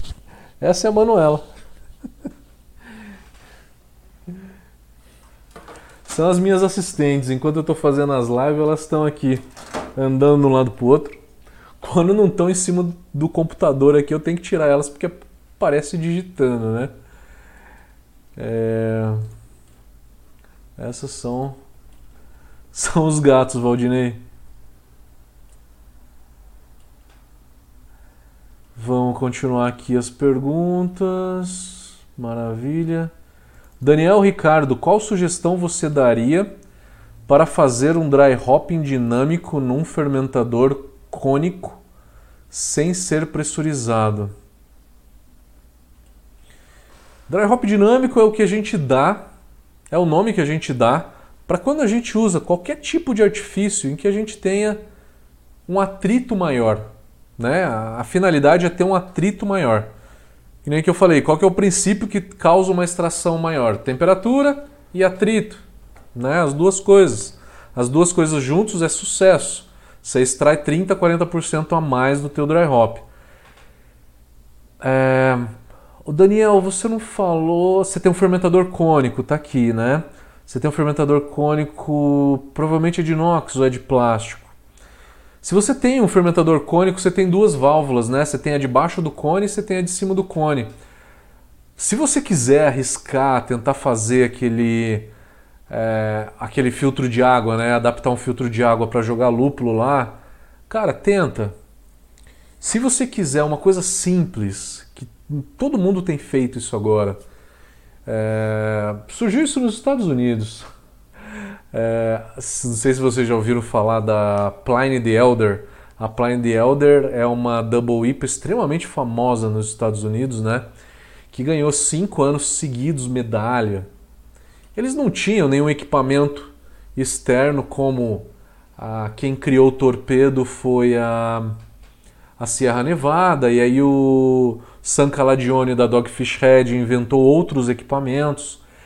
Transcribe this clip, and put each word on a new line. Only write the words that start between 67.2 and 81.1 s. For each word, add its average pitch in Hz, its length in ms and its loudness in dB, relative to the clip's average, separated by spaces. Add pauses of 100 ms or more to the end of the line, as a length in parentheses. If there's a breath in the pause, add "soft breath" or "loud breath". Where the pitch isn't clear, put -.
As 123 140 -2
duas 170 240 2
coisas 156 300 0
juntos 170 400 -2
é 160 60 0
sucesso. - 800 0 (360 soft breath)
Você 131 200 0
extrai 147 340 2
trinta, 185 380 -2
quarenta 170 320 2
por 165 160 -4
cento 156 320 -4
a 165 60 0
mais 139 400 0
do 143 80 -8
teu 147 180 -2
dry 170 180 2
hop. 120 340 2 (1800 soft breath)
É, 131 560 2 (680 soft breath)
o 151 80 -8
Daniel, 202 480 4
você 190 280 -4
não 226 100 -4
falou, 180 840 0
você 185 140 -6
tem 185 120 2
um 175 40 2
fermentador 180 520 2
cônico, 151 560 2
tá 147 120 -2
aqui, 123 380 0
né? 123 320 0 (400 loud breath)
Você - 160 -8
tem 151 80 0
um 147 40 0
fermentador 147 500 0